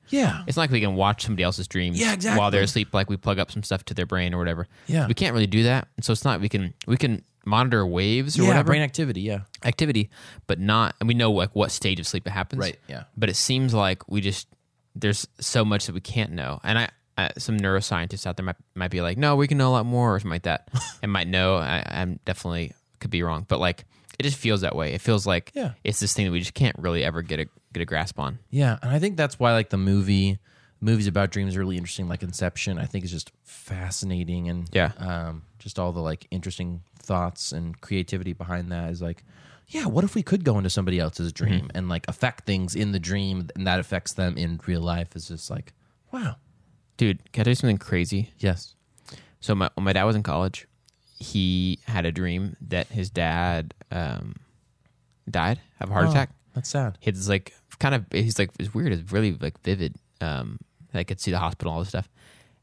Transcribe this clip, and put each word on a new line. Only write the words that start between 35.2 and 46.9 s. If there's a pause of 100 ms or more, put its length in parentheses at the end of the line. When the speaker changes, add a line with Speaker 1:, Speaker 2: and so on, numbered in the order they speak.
Speaker 1:
just
all
the,
like,
interesting (160)
thoughts
and
creativity
behind
that
is
like, (420)
yeah,
what
if
we
could
go
into
somebody
else's
dream
Speaker 2:
Mm-hmm.
Speaker 1:
and,
like,
affect
things
in
the
dream,
and
that
affects
them
in
real
life?
Is
just
like, (400)
wow. (640)